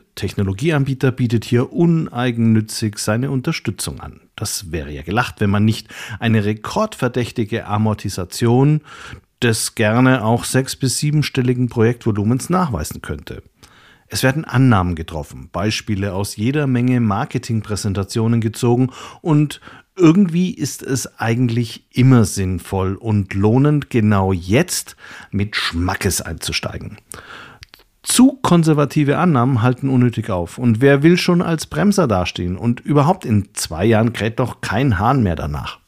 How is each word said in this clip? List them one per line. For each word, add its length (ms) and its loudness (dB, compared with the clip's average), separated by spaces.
Technologieanbieter 960 -2
bietet 340 0
hier 280 0
uneigennützig 1300 0
seine 340 -2
Unterstützung 680 -6
an. 220 -16
Das 340 -8
wäre 220 -8
ja 100 -12
gelacht, 380 -4
wenn 100 2
man 140 2
nicht 240 0
eine 240 2
rekordverdächtige 1200 -4
Amortisation 1160 0
des 320 0
gerne 480 4
auch 220 0
sechs- 320 -2
bis 220 -2
siebenstelligen 680 0
Projektvolumens 840 0
nachweisen 520 -2
könnte. 400 -12
Es 120 -4
werden 240 0
Annahmen 480 4
getroffen, 580 -10
Beispiele 640 -4
aus 200 -6
jeder 320 -2
Menge 320 2
Marketingpräsentationen 1400 -2
gezogen 480 0
und 400 0
irgendwie 560 4
ist 300 -8
es 380 -6
eigentlich 720 -2
immer 320 6
sinnvoll 720 -2
und 400 -2
lohnend, 560 2
genau 420 2
jetzt 640 -2
mit 260 -4
Schmackes 680 -2
einzusteigen. 720 -8
Zu 400 4
konservative 760 2
Annahmen 420 2
halten 300 0
unnötig 400 2
auf. 260 -4
Und 240 2
wer 220 6
will 160 6
schon 240 2
als 240 -4
Bremser 420 0
dastehen? 480 -2
Und 240 -2
überhaupt 460 0
in 260 0
zwei 320 -4
Jahren 300 2
kräht 240 -4
doch 240 -4
kein 360 0
Hahn 240 2
mehr 140 0
danach. 520 -8